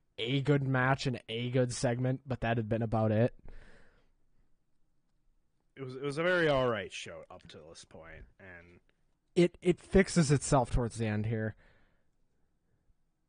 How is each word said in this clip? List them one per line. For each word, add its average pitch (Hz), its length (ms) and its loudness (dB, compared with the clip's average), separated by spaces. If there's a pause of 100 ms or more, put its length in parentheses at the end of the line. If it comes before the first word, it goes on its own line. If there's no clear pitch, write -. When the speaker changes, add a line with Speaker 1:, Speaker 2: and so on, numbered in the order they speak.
(180)
Speaker 1:
a 123 240 -2
good 139 240 2
match 131 400 2
and 123 220 -2
a 117 220 -4
good 123 240 2
segment, 127 520 0
but 127 140 -6
that 117 160 0
had 113 140 -2
been 117 140 0
about 110 280 0
it. 110 240 4 (2500)
Speaker 2:
It 135 80 -14
was, 127 120 -10
it 131 80 -10
was 143 160 -4
a 165 40 0
very 175 240 4
all 131 220 4
right 98 240 -4
show 82 360 -12
up 90 200 -20
to - 80 -20 (100)
this 82 160 -20
point, 80 440 -20 (120)
and 87 400 -20 (560)
Speaker 1:
It, 175 260 2
it 180 200 -2
fixes 175 500 4
itself 135 400 2
towards 120 260 -2
the 113 100 -2
end 107 180 -2
here. 110 300 -4 (1700)